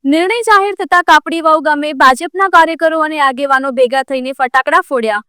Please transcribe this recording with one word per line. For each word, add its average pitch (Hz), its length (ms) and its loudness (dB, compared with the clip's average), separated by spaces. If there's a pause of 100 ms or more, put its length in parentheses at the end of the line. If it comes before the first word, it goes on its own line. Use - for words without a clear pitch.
નિર્ણય 359 420 0
જાહેર 403 280 2
થતા 359 260 0
કાપડી 330 400 2
વાવ 320 200 2
ગામે 294 320 -2
ભાજપના 285 540 2
કાર્યકરો 320 520 2
અને 311 200 -4
આગેવાનો 269 520 0
ભેગા 254 320 0
થઈને 262 280 -6
ફટાકડા 269 480 0 (100)
ફોડ્યા 220 400 -4